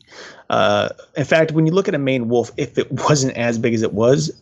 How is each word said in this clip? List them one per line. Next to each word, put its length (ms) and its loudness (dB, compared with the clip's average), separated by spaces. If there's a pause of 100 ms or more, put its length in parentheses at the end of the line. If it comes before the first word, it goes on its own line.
(500)
Uh, 380 2 (280)
in 80 -2
fact, 280 2
when 140 2
you 60 0
look 160 0
at 60 -2
a 40 -2
Maine 300 -2
wolf, 300 0
if 180 -6
it 160 -2
wasn't 440 0
as 220 -2
big 160 0
as 80 0
it 120 -2
was, 360 2 (120)